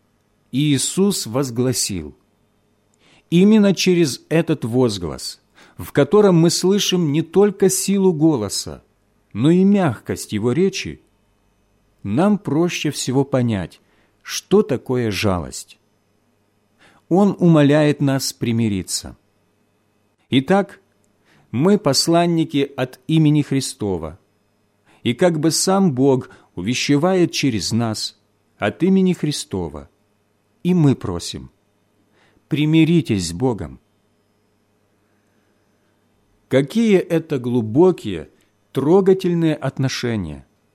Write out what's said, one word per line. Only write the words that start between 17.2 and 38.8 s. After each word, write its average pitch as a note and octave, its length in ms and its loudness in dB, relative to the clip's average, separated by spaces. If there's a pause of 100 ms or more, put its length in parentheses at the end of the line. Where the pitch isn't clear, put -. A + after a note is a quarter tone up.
умоляет D3+ 600 4
нас C3+ 320 -2
примириться. G#2+ 840 -4 (1120)
Итак, F#3 500 0 (720)
мы F#3 280 2
посланники D#3+ 960 0
от - 300 -8
имени D3+ 360 4
Христова, F#2+ 760 -6 (840)
и A#2+ 100 -2
как F3+ 280 0
бы D#3+ 100 2
сам F#3+ 420 0
Бог B2+ 380 0 (240)
увещевает C#3+ 800 0
через A2 380 -4
нас A2+ 480 -4 (380)
от - 260 -4
имени F#3+ 300 2
Христова, F2 800 -8 (720)
и F3 100 0
мы D3+ 220 4
просим: E2 560 -10 (960)
«Примиритесь D3+ 800 2
с E2 40 -8
Богом». F2+ 460 -6 (2750)
Какие F#3+ 500 2
это D#3+ 400 -4
глубокие, A#2+ 920 0 (420)
трогательные F3 840 2